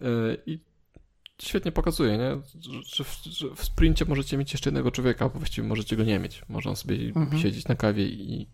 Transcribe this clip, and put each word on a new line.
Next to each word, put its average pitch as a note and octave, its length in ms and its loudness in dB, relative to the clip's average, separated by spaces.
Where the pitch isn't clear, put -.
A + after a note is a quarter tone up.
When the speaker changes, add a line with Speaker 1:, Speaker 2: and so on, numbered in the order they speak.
Speaker 1:
E, - 20 -4
i D#3+ 140 -6
świetnie F#3 300 -2
pokazuje, D#3 460 4
nie? B2+ 120 0
Że, B2+ 200 -12
że - 100 -2
w, - 200 -8
że - 300 -6
w - 100 -6
sprincie D#3+ 400 6
możecie C#3 320 0
mieć C#3 160 -2
jeszcze C#3+ 180 -2
jednego C3 200 0
człowieka, B2 380 2
bo B2+ 100 -6
właściwie - 300 -2
możecie A2 280 -2
go A2 80 4
nie G#2+ 140 4
mieć. - 300 -6
Można G#2 280 -4
sobie - 200 -2
Speaker 2:
Mhm. C#3+ 460 0
Speaker 1:
siedzieć - 260 0
na B2 60 4
kawie G#2 340 2
i A2 460 -6